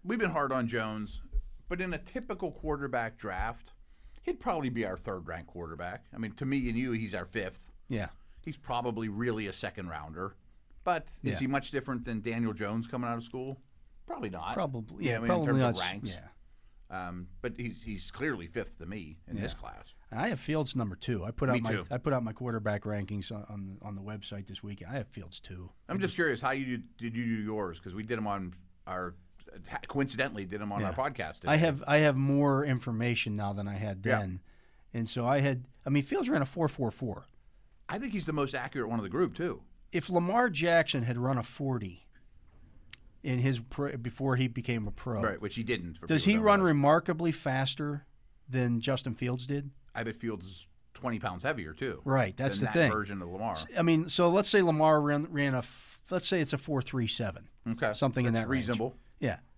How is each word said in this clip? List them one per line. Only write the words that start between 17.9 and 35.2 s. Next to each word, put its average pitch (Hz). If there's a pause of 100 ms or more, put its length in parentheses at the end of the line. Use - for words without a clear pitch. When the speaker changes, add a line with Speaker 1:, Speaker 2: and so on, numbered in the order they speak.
Speaker 1:
clearly 117
fifth 101
to 80
me 82 (100)
in -
this -
Speaker 2:
Yeah. -
Speaker 1:
class. - (160)
Speaker 2:
And 110
I 151
have 139
Fields 151
number 107
two. 104
I 113
put 135
out 127
Speaker 1:
Me 120
Speaker 2:
my, 113
Speaker 1:
too. 95
Speaker 2:
I 123
put 143
out 127
my 113
quarterback 110
rankings 104
on, 104
on, 98
on 104
the 98
website 101
this -
weekend. 101
I 139
have -
Fields 87
two. 90 (180)
Speaker 1:
I'm 180
Speaker 2:
I -
Speaker 1:
just 190
Speaker 2:
just -
Speaker 1:
curious, 147
how 131
you, 131 (220)
did 117
you 120
do 113
yours? 104
'Cause 92
we 110
did 113
'em 107
on 95 (320)
our, 92 (720)
coincidentally 131
did 101
'em 104
on 104
our 95
Speaker 2:
Yeah. 90
Speaker 1:
podcast 120 (100)
Speaker 2:
I 147
Speaker 1:
today. -
Speaker 2:
have, 156
I 147
have 151
more 139
information 120
now 101
than 101
I 101
had 98
Speaker 1:
Yeah. 120
Speaker 2:
then. 92 (520)
And 113
so 120